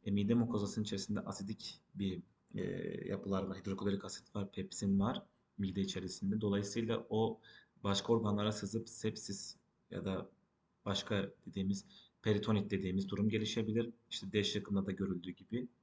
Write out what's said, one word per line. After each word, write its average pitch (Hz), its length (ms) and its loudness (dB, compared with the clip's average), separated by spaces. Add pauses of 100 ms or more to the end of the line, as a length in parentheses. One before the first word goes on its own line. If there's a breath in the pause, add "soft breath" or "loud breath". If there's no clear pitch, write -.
E, 107 60 0
mide 101 240 4
mukozasının 110 500 2
içerisinde 101 360 -2
asidik - 600 -8 (140)
bir, 95 280 -2 (320)
e, - 80 -2 (460)
yapılar 98 340 0
var. 95 180 -4
Hidroklorik 98 440 -2
asit - 320 -10
var, 98 160 -4
pepsin 98 480 2
var 113 220 2 (360)
mide 98 220 0
içerisinde. 95 600 -2
Dolayısıyla 107 720 0
o 110 300 2 (440 loud breath)
başka 98 280 2
organlara 104 400 4
sızıp 110 360 -4
sepsis - 680 -6 (340)
ya 95 140 -6
da 95 260 -2 (540)
başka 98 460 0 (160)
dediğimiz 98 380 -2 (380 loud breath)
peritonit 104 480 4
dediğimiz 95 380 0
durum 107 200 2
gelişebilir. 110 600 0 (200)
İşte 98 220 -6
D 104 120 4
şıkkında 98 420 0
da 98 60 -2
görüldüğü 92 380 -2
gibi. 123 380 -6 (140)